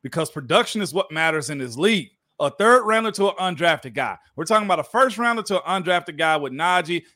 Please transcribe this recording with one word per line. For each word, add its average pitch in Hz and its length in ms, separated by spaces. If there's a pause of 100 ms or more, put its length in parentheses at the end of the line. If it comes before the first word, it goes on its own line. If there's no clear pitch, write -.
because 156 280
production 175 500
is 143 120
what 185 180
matters 156 380
in 147 80
this 127 180
league. 175 360 (280)
A 143 100
third 233 360
rounder 220 260
to 196 240
an 180 200
undrafted 147 400
guy. 113 220 (180)
We're 139 100
talking 214 200
about 180 140
a 147 40
first 247 340
rounder 233 260
to 185 200
an 180 200
undrafted 175 340
guy 160 200
with 139 160
Najee 170 500 (120)